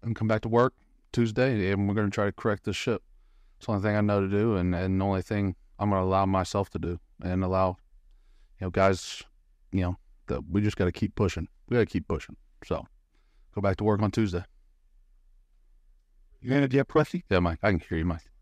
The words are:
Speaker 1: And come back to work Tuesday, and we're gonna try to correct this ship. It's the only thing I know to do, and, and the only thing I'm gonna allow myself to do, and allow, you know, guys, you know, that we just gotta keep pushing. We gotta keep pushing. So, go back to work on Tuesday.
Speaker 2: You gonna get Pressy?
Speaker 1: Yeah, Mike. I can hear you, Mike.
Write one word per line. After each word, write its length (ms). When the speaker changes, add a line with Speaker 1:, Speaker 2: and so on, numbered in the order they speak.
Speaker 1:
And 140
come 120
back 140
to 80
work 240
Tuesday, 600
and 160
we're 80
gonna 140
try 160
to 60
correct 320
this 120
ship. 280
It's 80
the 80
only 100
thing 120
I 60
know 200
to 80
do, 260
and, 180
and 280
the 40
only 160
thing 340
I'm 120
gonna 140
allow 220
myself 460
to 80
do, 200
and 220
allow, 340
you 60
know, 40
guys, 520
you 100
know, 160
that 220
we 120
just 160
gotta 140
keep 240
pushing. 320
We 80
gotta 100
keep 220
pushing. 300
So, 220
go 80
back 160
to 60
work 180
on 100
Tuesday. 320
Speaker 2:
You 80
gonna 180
get 200
Pressy? 420
Speaker 1:
Yeah, 100
Mike. 220
I 100
can 80
hear 180
you, 80
Mike. 240